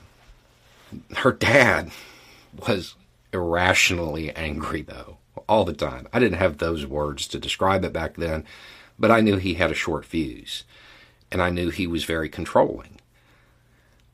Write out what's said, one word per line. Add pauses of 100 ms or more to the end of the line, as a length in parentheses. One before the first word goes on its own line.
(1160)
her
dad (760)
was (380)
irrationally
angry,
though, (300)
all
the
time.
I
didn't
have
those
words
to
describe
it
back
then, (540)
but
I
knew
he
had
a
short
fuse, (640)
and
I
knew
he
was
very
controlling. (1120)